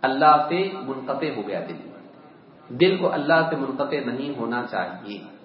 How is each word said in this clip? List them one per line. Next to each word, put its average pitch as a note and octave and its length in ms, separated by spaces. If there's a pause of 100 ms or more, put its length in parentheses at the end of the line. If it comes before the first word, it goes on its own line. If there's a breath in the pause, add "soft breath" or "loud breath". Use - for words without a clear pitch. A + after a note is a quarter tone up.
اللہ D3 460
سے F#3 260
منقطع C3 520 (100)
ہو G2+ 120
گیا F#2 120
دل۔ E2+ 300 (760)
دل F3 280
کو F3+ 160
اللہ D#3+ 380
سے D#3 60
منقطع C3+ 400 (100)
نہیں C3+ 320
ہونا A#2 320
چاہیے F#2+ 480 (260)